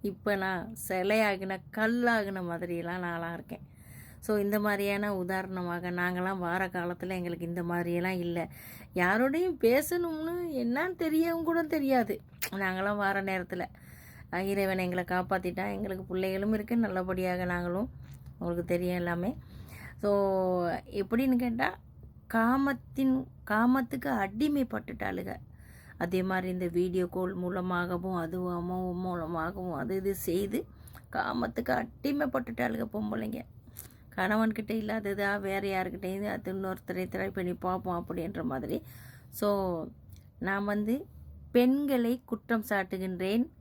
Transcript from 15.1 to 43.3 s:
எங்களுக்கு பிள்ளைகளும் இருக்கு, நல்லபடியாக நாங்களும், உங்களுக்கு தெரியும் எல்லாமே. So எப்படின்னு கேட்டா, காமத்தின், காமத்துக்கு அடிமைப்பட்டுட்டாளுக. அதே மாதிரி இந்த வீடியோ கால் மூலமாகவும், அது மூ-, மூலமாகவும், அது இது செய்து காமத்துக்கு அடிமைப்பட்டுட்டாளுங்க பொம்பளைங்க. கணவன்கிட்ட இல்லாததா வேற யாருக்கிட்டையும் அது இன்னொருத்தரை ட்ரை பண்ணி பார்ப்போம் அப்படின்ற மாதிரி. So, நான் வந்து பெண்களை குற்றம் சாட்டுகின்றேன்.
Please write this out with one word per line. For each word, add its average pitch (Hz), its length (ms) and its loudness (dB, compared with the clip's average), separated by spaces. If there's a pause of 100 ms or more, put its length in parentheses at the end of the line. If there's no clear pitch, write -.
எங்களுக்கு 190 320 -4
பிள்ளைகளும் 190 480 0
இருக்கு, 214 240 0
நல்லபடியாக 185 680 0
நாங்களும், 180 460 0 (480)
உங்களுக்கு 175 260 -2
தெரியும் 180 320 0
எல்லாமே. 175 400 0 (640)
So 190 680 4 (220)
எப்படின்னு 233 460 2
கேட்டா, 240 420 2 (480)
காமத்தின், 262 1000 2 (200)
காமத்துக்கு 247 640 2
அடிமைப்பட்டுட்டாளுக. 214 1300 0 (600)
அதே 175 240 2
மாதிரி 185 300 0
இந்த 180 160 0
வீடியோ 180 400 4
கால் 185 260 0
மூலமாகவும், 180 840 0
அது 170 220 -2 (240)
மூ-, 180 320 -2
மூலமாகவும், 175 840 -2
அது 185 180 -2
இது 190 180 0
செய்து 196 440 0 (520)
காமத்துக்கு 240 640 -2
அடிமைப்பட்டுட்டாளுங்க 247 1200 0
பொம்பளைங்க. 214 480 -4 (720)
கணவன்கிட்ட 214 640 2
இல்லாததா 208 560 0 (100)
வேற 196 260 -2
யாருக்கிட்டையும் 190 640 -2
அது 214 200 -6
இன்னொருத்தரை 185 540 -4
ட்ரை 190 240 -4
பண்ணி 180 240 -2
பார்ப்போம் 185 460 -2
அப்படின்ற 170 440 -4
மாதிரி. - 320 -2 (540)
So, - 180 0 (880)
நான் 202 340 -2
வந்து 208 220 2 (580)
பெண்களை 247 600 4 (120)
குற்றம் 220 440 -2
சாட்டுகின்றேன். 190 760 0 (160)